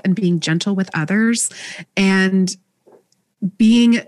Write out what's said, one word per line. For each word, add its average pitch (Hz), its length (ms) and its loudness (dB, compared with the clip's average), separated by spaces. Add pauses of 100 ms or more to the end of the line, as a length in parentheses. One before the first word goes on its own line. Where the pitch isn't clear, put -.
and 190 100 2
being 175 240 0
gentle 170 380 -2
with 190 180 -4
others 220 560 -2 (460)
and 190 600 2 (1000)
being 233 500 4